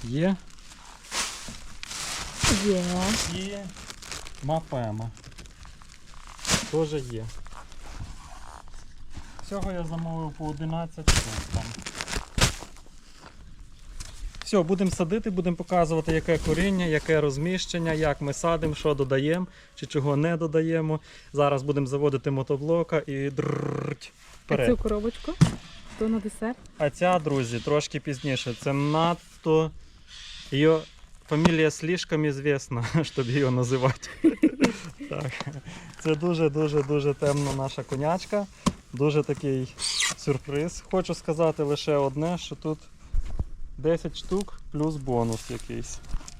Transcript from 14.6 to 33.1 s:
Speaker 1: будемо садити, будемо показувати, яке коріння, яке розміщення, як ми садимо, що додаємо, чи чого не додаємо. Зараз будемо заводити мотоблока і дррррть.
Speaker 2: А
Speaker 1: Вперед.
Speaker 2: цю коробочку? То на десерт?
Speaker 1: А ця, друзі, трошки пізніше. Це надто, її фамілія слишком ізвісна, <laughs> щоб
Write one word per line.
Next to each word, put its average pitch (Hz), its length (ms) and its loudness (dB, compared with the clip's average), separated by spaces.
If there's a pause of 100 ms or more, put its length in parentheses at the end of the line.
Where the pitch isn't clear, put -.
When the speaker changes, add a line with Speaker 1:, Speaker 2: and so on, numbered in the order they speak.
Speaker 1:
будемо 185 280 2
садити, 208 400 0
будемо 180 260 0
показувати, 165 560 2
яке 160 260 2
коріння, 180 460 2
яке 156 360 4
розміщення, 165 720 0
як 156 280 2
ми 139 120 -2
садимо, 160 420 0
що 151 200 2
додаємо, 139 520 2 (280)
чи - 120 -10
чого 143 300 2
не 165 200 4
додаємо. 160 640 2 (320)
Зараз 143 300 4
будемо 143 240 2
заводити 139 440 2
мотоблока 151 760 2
і 139 240 -2
дррррть. - 840 -2
Speaker 2:
А - 300 -20
Speaker 1:
Вперед. - 240 4
Speaker 2:
цю 240 140 6
коробочку? 220 500 -2 (680)
То 220 100 2
на 226 100 2
десерт? 214 380 -4 (220)
Speaker 1:
А 147 120 2
ця, 180 280 4
друзі, 135 420 0
трошки 147 400 2
пізніше. 131 600 -2
Це 143 120 0
надто, 160 1000 2 (800)
її 151 260 8 (520)
фамілія 160 420 6
слишком 160 540 0
ізвісна, 139 600 0 (100)
<laughs> 165 80 4
щоб 135 240 -2